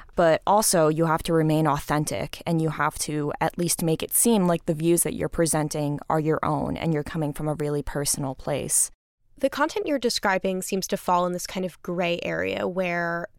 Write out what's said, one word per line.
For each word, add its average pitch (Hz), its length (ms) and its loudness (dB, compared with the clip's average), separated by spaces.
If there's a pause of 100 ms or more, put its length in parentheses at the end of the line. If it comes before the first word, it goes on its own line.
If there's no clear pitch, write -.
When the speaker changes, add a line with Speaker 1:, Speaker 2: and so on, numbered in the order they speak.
(140)
Speaker 1:
But 165 320 4
also, 185 420 4
you 160 180 2
have 160 160 2
to 175 100 -2
remain 156 340 4
authentic, 147 800 -2
and 165 160 0
you 160 80 2
have 151 300 -2
to 151 420 -4
at 160 160 0
least 175 260 -2
make 160 200 2
it - 100 -6
seem 214 340 4
like 170 200 0
the 170 80 2
views 165 300 4
that 156 100 -4
you're 151 160 -4
presenting 151 680 0 (100)
are 160 100 2
your 156 240 2
own 147 320 -2
and - 160 0
you're 147 100 0
coming 151 300 -4
from 151 160 -6
a 151 60 -2
really 147 280 -2
personal 143 520 -4
place. - 560 -2 (480)
Speaker 2:
The 277 100 2
content 320 380 -2
you're 285 120 2
describing 190 640 0
seems 190 280 -4
to 196 100 -2
fall 180 260 2
in 180 80 -2
this 180 140 -8
kind 185 180 -6
of - 180 -10
gray 175 400 -2
area 190 460 -2
where 170 600 -2 (100)